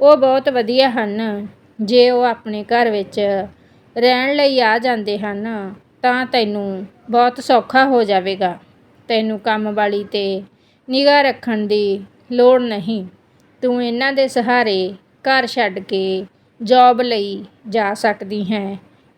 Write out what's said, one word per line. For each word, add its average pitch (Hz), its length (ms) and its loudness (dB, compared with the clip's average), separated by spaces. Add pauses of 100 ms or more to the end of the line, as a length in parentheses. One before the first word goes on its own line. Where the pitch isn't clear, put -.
ਉਹ 294 160 8
ਬਹੁਤ 262 320 2
ਵਧੀਆ 254 420 2
ਹਨ। 214 580 -4 (320)
ਜੇ 240 300 4
ਉਹ 247 120 2
ਆਪਣੇ 220 420 -4
ਘਰ 233 260 0
ਵਿੱਚ 202 560 -2 (500)
ਰਹਿਣ 254 380 0
ਲਈ 277 260 2
ਆ 226 180 2
ਜਾਂਦੇ 220 400 -2
ਹਨ 202 560 -8 (280)
ਤਾਂ 254 240 0
ਤੈਨੂੰ 208 600 -4 (240)
ਬਹੁਤ 240 300 2
ਸੌਖਾ 254 440 2
ਹੋ 262 200 2
ਜਾਵੇਗਾ। 190 540 -2 (500)
ਤੈਨੂੰ 220 300 -2
ਕੰਮ 214 320 -2
ਵਾਲੀ 208 340 -2
'ਤੇ 196 380 -4 (480)
ਨਿਗਾਹ 285 320 4
ਰੱਖਣ 233 440 -2
ਦੀ 202 340 0 (320)
ਲੋੜ 247 300 4
ਨਹੀਂ। 208 420 -6 (580)
ਤੂੰ 247 220 -2
ਇਹਨਾਂ 240 280 -2
ਦੇ 269 160 0
ਸਹਾਰੇ 220 680 0 (300)
ਘਰ 262 220 2
ਛੱਡ 208 320 -4
ਕੇ 190 460 -4 (380)
ਜੌਬ 247 380 6
ਲਈ 202 440 -4 (240)
ਜਾ 208 260 -2
ਸਕਦੀ 208 580 -4
ਹੈ। 196 260 -6 (400)